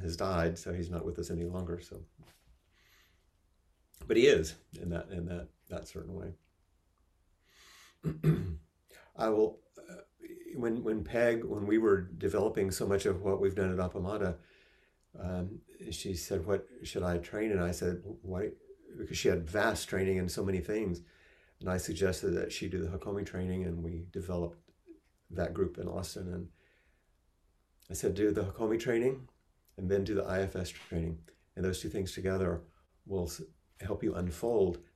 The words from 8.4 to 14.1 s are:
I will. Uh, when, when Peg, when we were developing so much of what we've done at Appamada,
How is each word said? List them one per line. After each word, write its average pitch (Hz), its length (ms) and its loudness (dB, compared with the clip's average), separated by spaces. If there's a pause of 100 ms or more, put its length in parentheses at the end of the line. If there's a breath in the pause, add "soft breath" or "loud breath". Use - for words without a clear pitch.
I 110 140 2
will. 107 300 4 (180)
Uh, - 240 -16 (520)
when, 117 300 0
when 107 180 0
Peg, 117 420 4
when 101 220 -2
we 107 120 6
were 95 400 6
developing 98 520 2
so 98 160 -2
much 98 200 2
of 95 160 2
what 98 180 2
we've 95 140 4
done 92 180 2
at 90 60 0
Appamada, 92 560 0 (840 soft breath)